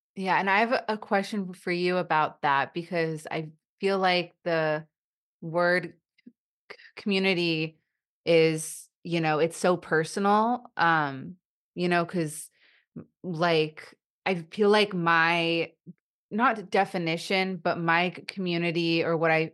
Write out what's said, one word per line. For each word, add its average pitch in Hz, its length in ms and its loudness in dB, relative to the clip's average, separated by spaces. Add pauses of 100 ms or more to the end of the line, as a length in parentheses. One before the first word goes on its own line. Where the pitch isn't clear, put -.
(160)
Yeah, 185 240 0
and 190 100 -2
I 196 100 4
have 226 120 0
a, 269 180 -2
a 214 80 -2
question 196 560 -4
for - 180 -8
you 180 260 0
about 160 440 0
that 139 320 0
because 165 560 -4
I 156 200 -8 (320)
feel 196 180 0
like 180 340 0 (100)
the 160 440 0 (540)
word 175 540 0 (760)
c-, - 60 -18 (200)
community 175 840 0 (460)
is, 160 640 2 (140)
you 170 180 -2
know, 156 180 0
it's 160 180 0
so 180 200 2
personal, 208 1000 0
um, 156 600 0 (380)
you 180 140 -2
know, 175 160 2
'cause, 165 460 -6 (460)
l-, - 80 -16 (180)
like, 160 720 -2 (300)
I 190 100 0 (160)
feel 208 180 2
like 208 240 4
my, 165 800 2 (600)
not 214 400 0
definition, 190 840 0
but 165 220 -2
my 170 360 2
c-, - 80 -16
community 170 800 -2
or 165 120 0
what 160 160 2
I 160 220 2